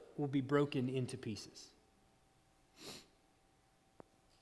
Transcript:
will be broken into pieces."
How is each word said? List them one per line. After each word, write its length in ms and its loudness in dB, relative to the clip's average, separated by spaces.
will 120 0
be 140 2
broken 460 4
into 300 0
pieces." 540 -8